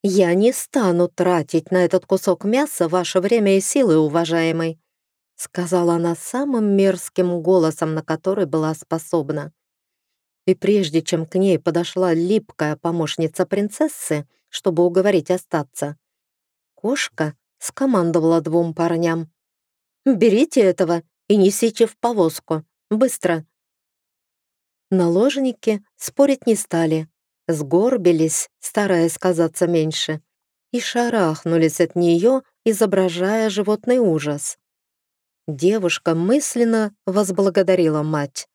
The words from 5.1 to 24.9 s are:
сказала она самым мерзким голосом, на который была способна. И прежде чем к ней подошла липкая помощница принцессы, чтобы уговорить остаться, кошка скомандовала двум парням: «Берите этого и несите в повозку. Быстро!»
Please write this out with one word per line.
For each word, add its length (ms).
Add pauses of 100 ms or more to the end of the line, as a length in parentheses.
сказала 560
она 220
самым 600
мерзким 680
голосом, 520
на 80
который 440
была 280
способна. 760 (920)
И 80
прежде 480
чем 240
к 80
ней 240
подошла 560
липкая 600
помощница 680
принцессы, 800 (220)
чтобы 360
уговорить 460
остаться, 680 (760)
кошка 640 (220)
скомандовала 840
двум 340
парням: 560 (720)
«Берите 560
этого 420 (260)
и 80
несите 500
в 120
повозку. 680 (260)
Быстро!» 540 (1500)